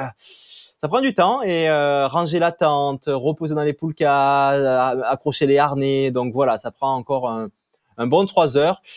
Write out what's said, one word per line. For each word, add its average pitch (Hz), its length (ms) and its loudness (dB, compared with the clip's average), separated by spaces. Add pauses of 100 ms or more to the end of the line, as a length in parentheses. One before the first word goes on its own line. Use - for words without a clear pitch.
(800)
ça 151 80 -4
prend 233 120 0
du 269 140 -2
temps 214 260 2
et, 170 280 0
euh, 143 380 2
ranger 165 320 -2
la 170 120 2
tente, 143 560 0
reposer 151 480 -2
dans 151 80 -2
les 147 100 0
poulkas, 139 800 0
euh, 131 520 0
accrocher 139 420 -2
les 139 100 6
harnais. 135 540 0
Donc 123 220 -4
voilà, 123 240 0
ça - 120 -8
prend 135 240 -4
encore 127 360 -4
un, 110 200 -8 (480)
un 117 80 -4
bon 165 200 2
trois 156 320 2
heures. 160 240 0 (160)